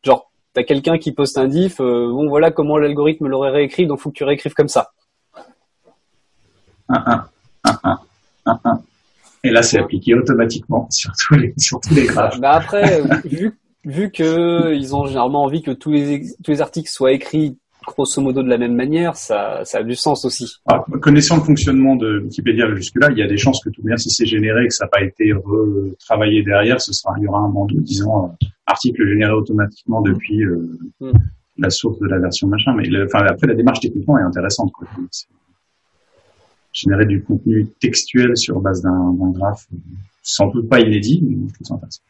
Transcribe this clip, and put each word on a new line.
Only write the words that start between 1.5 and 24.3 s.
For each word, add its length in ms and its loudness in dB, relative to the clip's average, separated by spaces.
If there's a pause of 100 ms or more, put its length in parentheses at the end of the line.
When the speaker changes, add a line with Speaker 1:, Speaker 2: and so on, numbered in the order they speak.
Speaker 1:
euh, 300 0
bon, 180 -2
voilà 200 4
comment 280 0
l'algorithme 500 0
l'aurait 240 0
réécrit, 360 0
donc 120 -2
faut 100 -10
que 80 -12
tu 60 -6
réécrives 300 -2
comme 160 2
ça. 220 -2 (2000)
Speaker 2:
Un, 180 0
un, 200 0 (400)
un, 180 0
un, 160 -2 (460)
un, 200 0
un. 160 0 (600)
Et 80 2
là, 120 6
c'est 160 2
appliqué 360 2
automatiquement 760 0
sur 220 -4 (160)
tous 80 6
les, 220 2
sur 220 -2
tous 140 -2
les 120 4
graphes. 340 0
Speaker 1:
Bah 140 2
après, 480 2
euh, 60 -2 (180)
vu, 320 -4 (280)
vu 260 -4
que 640 0
ils 220 -4
ont 100 0
généralement 380 0
envie 180 -2
que 100 -6
tous 200 -6
les 200 0
ex-, 320 -6
tous 80 -4
les 100 0
articles 280 -6
soient 240 2
écrits 440 -2 (280)
grosso 360 -4
modo 220 0
de 60 -2
la 80 4
même 180 0
manière, 400 0
ça, 480 -4
ça 140 -6
a 60 -2
du 120 -4
sens 300 -2
aussi. 320 -6 (100)
Speaker 2:
Ah, 160 2 (180)
connaissant 360 6
le 60 2
fonctionnement 520 4
de 240 0
Wikipédia 560 0
jusque-là, 360 2
il 60 0
y 60 0
a 40 0
des 100 0
chances 260 0
que 60 -6
tout 120 -12
bien, 160 -2
si 120 -6
c'est 160 0
généré 400 2